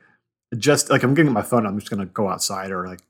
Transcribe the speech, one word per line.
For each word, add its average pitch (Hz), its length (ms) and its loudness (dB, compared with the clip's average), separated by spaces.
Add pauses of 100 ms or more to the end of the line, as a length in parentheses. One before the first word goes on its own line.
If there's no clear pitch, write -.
(560)
Just, 139 340 2
like, 139 120 4
I'm 127 100 4
getting 147 200 4
my 104 100 0
phone, 117 240 2
I'm 101 120 -4
just - 120 -10
gonna 98 160 -4
go 98 220 -2
outside 95 420 -6
or, 92 160 -6
like, 90 240 -14